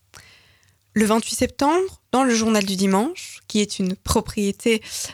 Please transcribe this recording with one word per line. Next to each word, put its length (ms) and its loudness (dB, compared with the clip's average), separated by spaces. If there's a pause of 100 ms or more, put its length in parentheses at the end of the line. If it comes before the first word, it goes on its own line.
(920)
Le 120 4
vingt-huit 300 0
septembre, 640 0 (100)
dans 120 2
le 120 4
Journal 300 2
du 100 -2
Dimanche, 720 0
qui 120 -2
est 200 -2
une 160 -2
propriété, 880 -2 (320)